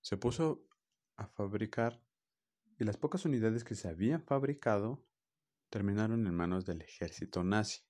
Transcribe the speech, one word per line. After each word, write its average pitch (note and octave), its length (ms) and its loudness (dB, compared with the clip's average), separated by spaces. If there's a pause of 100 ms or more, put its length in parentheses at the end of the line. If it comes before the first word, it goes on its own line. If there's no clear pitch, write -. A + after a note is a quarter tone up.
Se - 140 -2
puso D3 520 0 (480)
a A2 100 -8
fabricar G#2+ 720 -2 (760)
y A#2 60 0
las G#2 120 0
pocas D3+ 280 -2
unidades A2+ 400 2
que A2+ 100 -6
se - 140 -8
habían A2 340 0
fabricado C3+ 800 0 (680)
terminaron G#2+ 580 2
en E2+ 80 0
manos F2+ 280 0
del E2+ 180 -4
ejército - 600 -6
nazi G#2 480 0